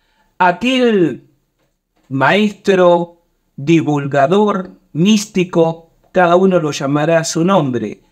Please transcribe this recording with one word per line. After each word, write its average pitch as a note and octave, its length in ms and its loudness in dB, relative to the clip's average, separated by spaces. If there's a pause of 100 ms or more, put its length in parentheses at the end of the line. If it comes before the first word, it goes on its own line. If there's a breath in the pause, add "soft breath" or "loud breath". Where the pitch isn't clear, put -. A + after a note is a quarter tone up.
(380)
aquel G3 840 0 (840)
maestro, F3 1120 0 (340)
divulgador, D3 1120 0 (220)
místico, F3+ 960 -2 (220)
cada F3 240 2
uno F#3 240 2
lo D3+ 100 -4
llamará D3 480 -2
a D#3 60 -4
su D#3+ 200 -4
nombre, B2+ 680 -2